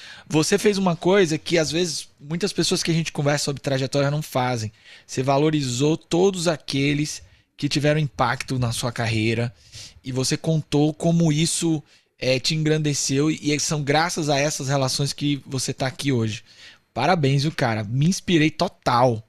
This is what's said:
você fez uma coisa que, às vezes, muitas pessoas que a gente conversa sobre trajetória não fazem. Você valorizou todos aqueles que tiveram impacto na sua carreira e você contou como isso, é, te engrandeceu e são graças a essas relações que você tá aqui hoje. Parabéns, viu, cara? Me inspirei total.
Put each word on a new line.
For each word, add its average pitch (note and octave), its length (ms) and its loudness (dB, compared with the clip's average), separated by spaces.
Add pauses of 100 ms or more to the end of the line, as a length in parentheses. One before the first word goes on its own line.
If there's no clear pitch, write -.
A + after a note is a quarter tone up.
(280)
você D#3 300 2
fez G#3 200 2
uma F#3+ 200 2
coisa F3 400 2
que, E3+ 200 -2
às D3+ 140 0
vezes, E3 380 -4 (100)
muitas E3+ 320 -4
pessoas F3 320 0
que - 80 0
a - 20 4
gente D#3+ 200 0
conversa C#3+ 320 0
sobre C#3 160 -6
trajetória C#3 500 0
não D3+ 100 -2
fazem. B2 500 -2 (340)
Você - 180 -4
valorizou C#3+ 760 2
todos F3+ 500 0
aqueles D3 760 -2 (340)
que C#3+ 140 -2
tiveram D3+ 300 2
impacto C3 600 -2
na A#2+ 140 0
sua A#2+ 180 -6
carreira A2+ 600 0 (500)
e C3 80 -10
você C3 260 -2
contou D3+ 560 0
como E3+ 380 2
isso, D#3+ 500 0 (380)
é, B2+ 200 0
te E3 160 -2
engrandeceu D3+ 720 0
e D3 300 -2
são D3 240 -2
graças D3+ 460 0
a C#3 100 2
essas C#3+ 300 -2
relações C#3 440 0
que C#3+ 320 -2
você C3+ 280 -6
tá - 140 -4
aqui C3+ 240 -4
hoje. A2+ 320 0 (500)
Parabéns, C#3 500 2
viu, D#3 80 0
cara? A2 320 -2
Me C3 240 0
inspirei E3 420 2
total. B2+ 800 0